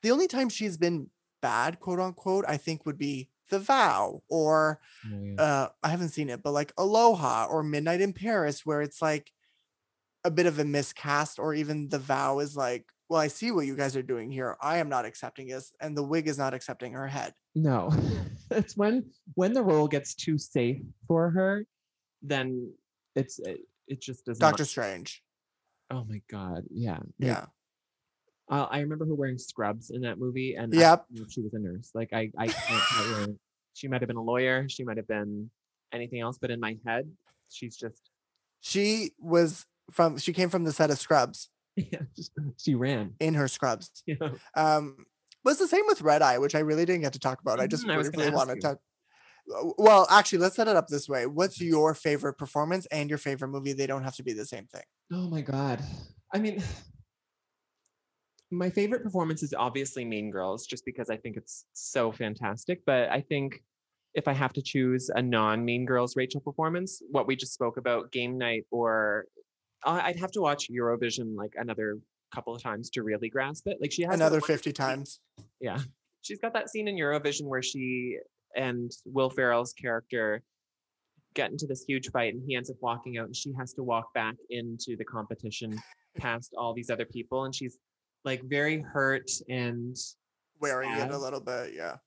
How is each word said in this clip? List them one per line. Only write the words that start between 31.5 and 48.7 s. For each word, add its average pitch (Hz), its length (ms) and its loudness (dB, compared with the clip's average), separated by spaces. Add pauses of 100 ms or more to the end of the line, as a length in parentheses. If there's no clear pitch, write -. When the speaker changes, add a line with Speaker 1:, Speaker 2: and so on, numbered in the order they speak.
Speaker 2:
a 110 60 -4
nurse. 92 340 -6
Like, 113 180 -4
I, 113 260 -2
I 117 120 -2
can't - 400 0
tell - 160 2
Speaker 1:
<laughs> 104 240 -2
Speaker 2:
you. 107 100 -10 (340)
She - 140 -10
might 127 140 0
have 123 80 -2
been 117 80 -4
a 117 40 -6
lawyer. 131 460 2
She 135 160 -8
might 113 140 -4
have 110 100 -8
been 104 420 -4 (440)
anything 120 260 -8
else, 120 180 -4
but 123 140 -4
in 117 80 -4
my 113 260 -4
head, 120 240 -2 (400)
she's - 280 -12
just - 320 -12 (500)
Speaker 1:
She 208 580 0
was 165 480 4 (260)
from, 165 260 4
she 160 160 -2
came 180 160 2
from 170 160 2
the 156 80 0
set 156 180 4
of - 80 4
Scrubs. - 540 2
Speaker 2:
<laughs> - 240 -16
Yeah, 170 240 -4 (160)
just, - 140 -12 (260)
she 147 180 2
ran. 117 460 0
Speaker 1:
In 160 140 2
her 143 120 2
scrubs. - 560 -2
Speaker 2:
<laughs> - 20 -12
Yeah. 151 260 -4 (260)
Speaker 1:
Um, 151 480 2 (380)
but 262 80 6
it's 294 80 4
the 370 80 4
same 403 200 4
with 427 140 4
Red 151 200 8
Eye, 127 160 6
which 139 160 2
I 156 60 4
really 156 260 2
didn't 175 160 2
get 139 120 -2
to 131 60 -10
talk 131 220 -4
about. 127 180 0
I 131 60 2
just 156 180 0
Speaker 2:
Mm-hmm, 214 100 -2
I 156 40 2
was 147 120 0
Speaker 1:
briefly 156 160 -2
Speaker 2:
gonna 147 120 2
ask 131 100 4
Speaker 1:
wanna 127 80 -4
Speaker 2:
you. 104 60 -8
Speaker 1:
touch. 143 160 0 (720)